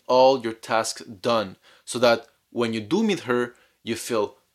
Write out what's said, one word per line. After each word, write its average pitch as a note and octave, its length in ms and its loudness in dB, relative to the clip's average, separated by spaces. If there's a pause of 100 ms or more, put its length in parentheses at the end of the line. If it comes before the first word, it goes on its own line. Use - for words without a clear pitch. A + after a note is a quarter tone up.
all C3 340 4
your A2+ 120 -6
tasks A2+ 500 -4
done. G#2+ 540 -4 (280)
So - 140 -8
that A#2 300 4 (220)
when A2+ 220 -2
you A2+ 80 -4
do C#3 220 0
meet G3+ 180 0
her, A#2+ 360 -2 (260)
you A2+ 140 -6
feel G#2+ 400 -4 (180)